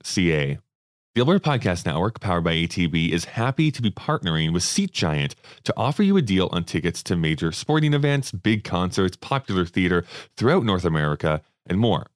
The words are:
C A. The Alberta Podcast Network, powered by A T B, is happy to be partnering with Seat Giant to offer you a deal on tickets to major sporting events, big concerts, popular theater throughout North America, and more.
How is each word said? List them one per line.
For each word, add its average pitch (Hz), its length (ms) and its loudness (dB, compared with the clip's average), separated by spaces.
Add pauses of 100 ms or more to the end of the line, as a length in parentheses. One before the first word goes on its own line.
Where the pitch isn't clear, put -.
C 87 300 2
A. 73 240 -2 (580)
The 117 60 2
Alberta 160 280 2
Podcast 104 360 0
Network, 87 340 -2
powered 87 240 0
by 85 80 2
A 82 160 0
T 87 200 0
B, 82 260 0
is 85 100 -2
happy 135 480 0
to - 100 -8
be 107 100 0
partnering 80 600 -2
with 85 120 0
Seat - 280 -2
Giant 76 440 -2 (280)
to - 140 -2
offer 139 260 0
you 196 140 4
a 180 40 4
deal 95 300 2
on 87 140 -2
tickets 85 380 -4
to 95 120 -2
major 80 380 0
sporting 151 400 0
events, 143 380 0
big 107 340 0
concerts, 92 500 0
popular 98 500 -2
theater 87 380 2 (320)
throughout 123 300 2
North 95 180 2
America, 76 580 0 (260)
and 92 120 0
more. 107 360 0